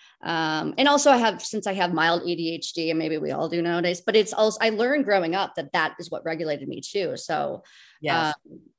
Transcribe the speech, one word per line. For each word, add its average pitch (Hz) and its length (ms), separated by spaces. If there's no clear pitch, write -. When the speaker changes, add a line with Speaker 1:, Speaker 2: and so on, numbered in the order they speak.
Speaker 1:
Um, 156 540
and 277 100
also 285 240
I 247 60
have, 220 240
since 214 260
I 190 60
have 180 200
mild 165 280
A 175 140
D 165 180
H 165 180
D, 165 180
and 160 80
maybe 156 200
we 151 140
all 147 180
do 170 120
nowadays, 175 440
but 202 100
it's 214 160
also, 214 300
I 226 80
learned 247 340
growing 185 320
up - 200
that 151 180
that 160 260
is 170 100
what - 140
regulated 156 460
me 170 100
too. 165 380
So, 147 460
Speaker 2:
Yes. 156 340
Speaker 1:
um, - 100